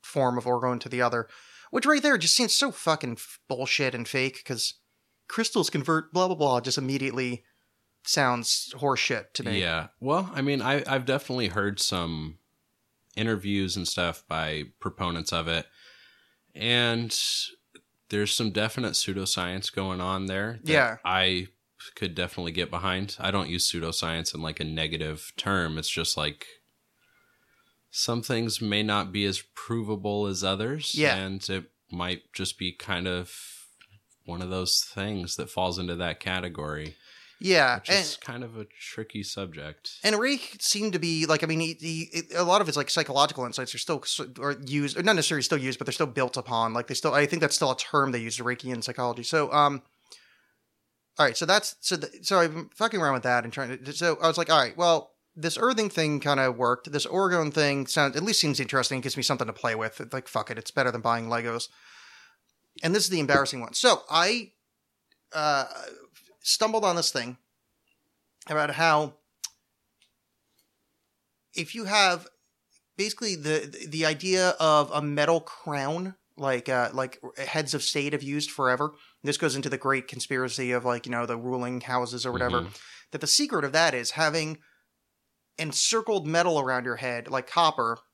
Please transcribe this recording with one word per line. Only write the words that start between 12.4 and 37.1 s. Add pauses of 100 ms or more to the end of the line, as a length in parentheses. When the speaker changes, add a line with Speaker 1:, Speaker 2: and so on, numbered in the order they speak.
Speaker 2:
interviews
and
stuff
by (160)
proponents
of
it, (880)
and (920)
there's
some
definite
pseudoscience
going
on
there
that
Speaker 1:
Yeah.
Speaker 2:
I (460)
could
definitely
get
behind.
I
don't
use
pseudoscience
in,
like,
a
negative
term.
It's
just,
like, (1400)
some
things
may
not
be
as (120)
provable
as
others,
Speaker 1:
Yeah.
Speaker 2:
and
it (200)
might
just
be
kind
of (580)
one
of
those
things
that
falls
into
that
category. (460)